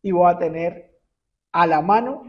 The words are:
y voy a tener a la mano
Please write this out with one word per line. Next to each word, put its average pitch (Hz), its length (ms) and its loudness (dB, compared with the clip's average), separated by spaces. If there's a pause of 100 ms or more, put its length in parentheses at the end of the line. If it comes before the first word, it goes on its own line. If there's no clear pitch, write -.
y 190 120 -6
voy 175 180 4
a 175 80 -2
tener 165 580 -8 (540)
a 170 160 0
la 151 140 0
mano 233 480 0